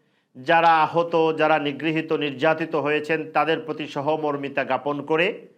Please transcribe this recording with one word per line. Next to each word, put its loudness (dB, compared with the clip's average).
যারা 6
আহত, 2
যারা 4
নিগৃহীত, -2
নির্যাতিত 0
হয়েছেন, -2
তাদের 0
প্রতি -8
সহমর্মিতা -2
জ্ঞাপন -2
করে -4